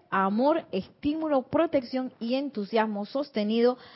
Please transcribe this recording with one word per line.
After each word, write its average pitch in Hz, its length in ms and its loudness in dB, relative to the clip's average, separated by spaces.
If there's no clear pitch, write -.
amor, 214 600 2
estímulo, 294 720 -2
protección 269 760 0
y 233 160 -2
entusiasmo 220 720 -2
sostenido 233 720 0